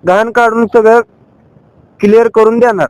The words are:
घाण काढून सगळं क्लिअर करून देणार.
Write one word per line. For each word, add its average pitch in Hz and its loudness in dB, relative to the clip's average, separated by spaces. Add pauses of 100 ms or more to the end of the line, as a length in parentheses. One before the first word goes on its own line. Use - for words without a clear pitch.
घाण 202 -2
काढून 233 -2
सगळं 226 2 (1000)
क्लिअर 220 2
करून 220 0
देणार. 214 -2